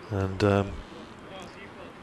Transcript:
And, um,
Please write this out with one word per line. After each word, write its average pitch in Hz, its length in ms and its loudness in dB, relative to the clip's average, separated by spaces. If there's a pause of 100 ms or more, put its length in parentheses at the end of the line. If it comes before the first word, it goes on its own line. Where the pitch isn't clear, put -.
And, 95 320 2
um, 101 300 8 (1300)